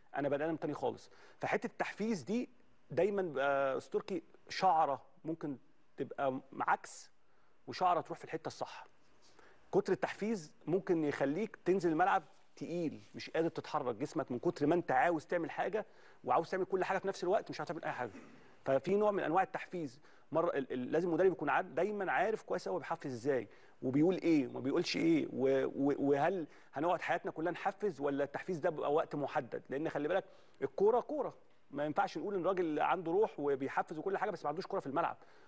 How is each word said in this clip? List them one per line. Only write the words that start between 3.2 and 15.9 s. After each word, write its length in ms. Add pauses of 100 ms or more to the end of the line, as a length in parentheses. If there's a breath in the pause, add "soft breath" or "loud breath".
بيبقى 540
استركي 460 (260)
شعره 540 (220)
ممكن 320 (400)
تبقى 440 (200)
عكس، 500 (560 soft breath)
وشعره 340
تروح 180
في 60
الحته 220
الصح. 400 (840 soft breath)
كتر 200
التحفيز 600 (140)
ممكن 380
يخليك 600
تنزل 260
الملعب 320 (340)
تقيل، 460 (120)
مش 160
قادر 180
تتحرك، 460
جسمك 380
من 60
كتر 280
ما 80
انت 180
عاوز 340
تعمل 240
حاجه 360 (380 loud breath)